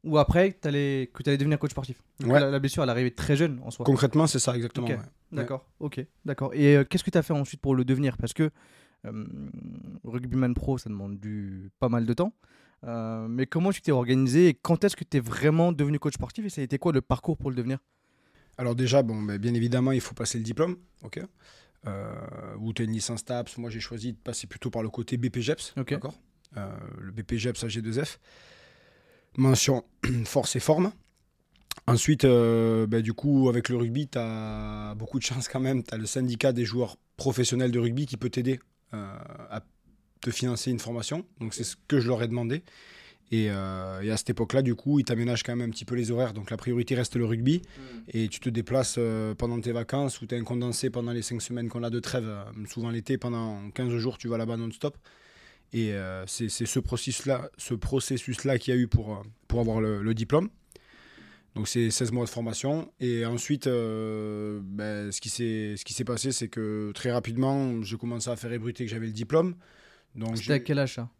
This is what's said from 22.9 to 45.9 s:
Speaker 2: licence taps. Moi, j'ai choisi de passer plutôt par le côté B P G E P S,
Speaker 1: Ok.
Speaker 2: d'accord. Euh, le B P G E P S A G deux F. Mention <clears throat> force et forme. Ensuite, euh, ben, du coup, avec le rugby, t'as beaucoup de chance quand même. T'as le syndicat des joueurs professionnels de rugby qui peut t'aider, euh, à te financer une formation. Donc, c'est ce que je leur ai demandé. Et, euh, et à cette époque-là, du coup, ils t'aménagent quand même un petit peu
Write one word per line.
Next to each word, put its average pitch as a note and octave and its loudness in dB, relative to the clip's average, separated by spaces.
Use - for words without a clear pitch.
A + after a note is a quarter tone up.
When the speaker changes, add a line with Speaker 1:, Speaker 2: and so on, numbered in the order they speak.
Speaker 2:
licence - -4
taps. A#2+ -6
Moi, A#2 -8
j'ai A2+ -10
choisi A#2 -8
de - -12
passer - -8
plutôt - -8
par A2+ -4
le A2 -2
côté A#2+ -4
B A#2+ 0
P B2 -4
G A#2+ 0
E - 2
P - -14
S, - -12
Speaker 1:
Ok. B2+ -4
Speaker 2:
d'accord. C#3+ -4
Euh, G2 -8
le F#2+ -12
B G#2+ -10
P A#2 -2
G A#2 0
E A#2 -2
P - -6
S - -6
A A#2 -4
G A2+ -4
deux A2+ -2
F. - -10
Mention C3 4
<clears throat> B2 0
force - 0
et B2+ 2
forme. F3+ 4
Ensuite, B2 6
euh, A2+ 6
ben, A2+ 2
du A2 0
coup, C3+ 4
avec A#2+ 0
le B2 0
rugby, A#2+ 0
t'as G#2+ -6
beaucoup A2+ -6
de B2 -2
chance B2+ -2
quand C3 -4
même. C3 2
T'as - -8
le A2 -4
syndicat B2+ 2
des A#2+ 2
joueurs A#2 -2
professionnels B2 2
de A#2+ 2
rugby A#2 0
qui A#2+ -8
peut A#2+ -2
t'aider, B2+ -2
euh, G2+ -10
à A2 -8
te A#2+ -2
financer B2 -2
une A#2+ 0
formation. C3 -6
Donc, A2+ -6
c'est C3+ -6
ce - -8
que C#3+ 4
je A#2 2
leur A#2+ 2
ai A#2 -2
demandé. A#2+ -4
Et, A2 2
euh, F#2+ -6
et G#2+ -2
à A2 -2
cette - -4
époque-là, C3 0
du B2 2
coup, C#3+ 2
ils A#2+ 2
t'aménagent A#2+ 0
quand A#2+ -4
même A#2+ -2
un A2+ -4
petit - -10
peu B2 -4